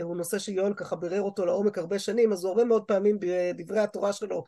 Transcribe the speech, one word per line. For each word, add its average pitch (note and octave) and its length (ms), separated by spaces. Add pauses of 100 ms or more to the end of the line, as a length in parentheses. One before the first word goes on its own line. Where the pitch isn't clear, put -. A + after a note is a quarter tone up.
הוא E3+ 140
נושא F3 240
שיואל G3 340
ככה F#3 220
בירר E3+ 260
אותו G3 240
לעומק G3 320
הרבה F3+ 220
שנים, A3 340
אז F3 100
הוא F#3+ 60
הרבה G#3 140
מאוד A3+ 200
פעמים G#3 360
בדברי F3+ 600
התורה G3+ 340
שלו F#3 340